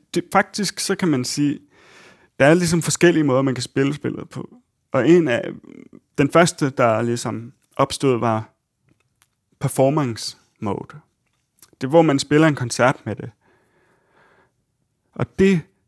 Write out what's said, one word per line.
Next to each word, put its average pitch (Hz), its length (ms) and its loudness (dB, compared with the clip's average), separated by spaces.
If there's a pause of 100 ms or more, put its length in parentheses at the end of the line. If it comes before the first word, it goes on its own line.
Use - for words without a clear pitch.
(140)
det, 175 180 -2
faktisk, - 480 -2
så 196 160 -4
kan 190 120 -2
man 127 160 0
sige, 143 340 -2 (800)
der 135 80 4
er 160 80 6
ligesom 175 280 0
forskellige 160 420 2
måder, 135 180 2
man 135 120 -2
kan 123 80 -8
spille 139 320 -2
spillet - 340 -10
på. - 280 -16 (360)
Og 131 160 2
en 165 200 6
af, 117 220 -2 (680)
den 143 120 2
første, 165 400 2
der 117 320 2
ligesom 117 500 -6 (240)
opstod, 139 420 0
var 113 320 -2 (1080)
performance 135 760 -2 (240)
mode. 101 260 -8 (920)
Det 131 60 -6
er, 131 40 -6
hvor 165 120 6
man 139 160 2
spiller 156 300 2
en 143 60 0
koncert 123 520 -2
med 104 100 -6
det. - 140 -14 (1800)
Og - 240 -8
det 190 220 4 (280)